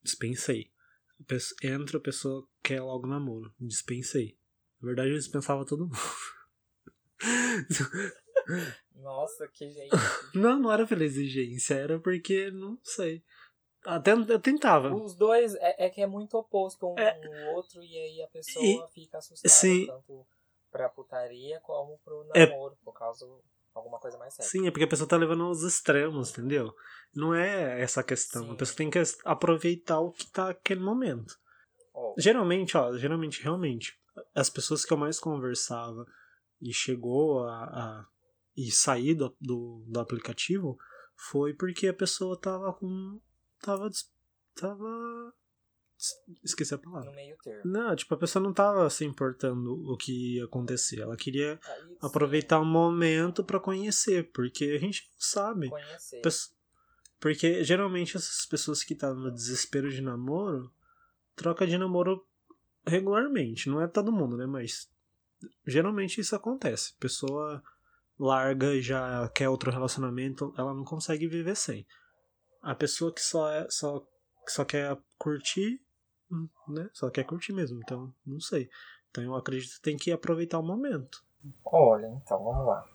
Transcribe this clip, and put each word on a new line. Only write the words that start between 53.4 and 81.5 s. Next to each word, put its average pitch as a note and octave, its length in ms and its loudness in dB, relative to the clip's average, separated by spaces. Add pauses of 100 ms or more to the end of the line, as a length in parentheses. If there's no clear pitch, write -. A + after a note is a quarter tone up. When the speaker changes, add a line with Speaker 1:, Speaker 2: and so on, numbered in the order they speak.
Speaker 1:
pra F#3 160 0
conhecer, F#3+ 760 0
porque B2 320 -2
a D3 140 0
gente F#3+ 340 -4
não - 60 -20
sabe. G3+ 500 -2
Speaker 2:
Conhecer. D3 520 -12
Speaker 1:
Pes-, - 340 0 (640)
porque E3 440 4
geralmente F3+ 540 2
essas - 280 -4
pessoas - 380 -2
que - 120 -6
tá C#3 180 -2
no C3 180 -4
desespero B2 580 -2
de C3+ 120 -6
namoro, C3 720 -4 (640)
troca E3+ 300 0
de F3 120 2
namoro F#3 480 2 (600)
regularmente. F#3+ 840 2
Não D3 120 2
é E3+ 60 0
todo G#3 240 0
mundo, C3+ 260 0
né? B2+ 80 -4
Mas C3 440 -6 (760)
geralmente F#3+ 560 2
isso G3 140 -2
acontece. G#3+ 600 -2
A - 60 -12
pessoa C#3 640 -4 (560)
larga C3+ 540 4
e C3+ 80 2
já B2+ 480 -2
quer C3+ 200 2
outro C3 220 0
relacionamento, C3 840 -4
ela C3+ 160 -2
não C3+ 100 -6
consegue D#3 440 -4
viver E3+ 280 -2
sem. G#2+ 300 -6 (760)
A C#3 120 -6
pessoa D#3+ 400 0
que - 80 -8
só D#3 300 0
é, D#3 180 -4
só, C#3+ 300 -4 (460)
que - 60 -10
só C#3+ 120 -2
quer C#3+ 340 -2 (200)
curtir, F#3+ 640 -2 (840)
né? D#3+ 260 -6
Só - 160 -2
quer C3 140 -2
curtir F3 300 -6
mesmo, C3 300 -4
então B2+ 300 -8 (120)
não C#3 140 -8
sei. C#3 300 -2 (400)
Então A#2+ 140 -6
eu B2+ 120 -4
acredito B2+ 400 -6
que - 60 -20
tem D3 160 -2
que E3+ 140 -2
aproveitar E3+ 480 0
o D#3+ 40 -4
momento. F#3+ 600 -4 (400)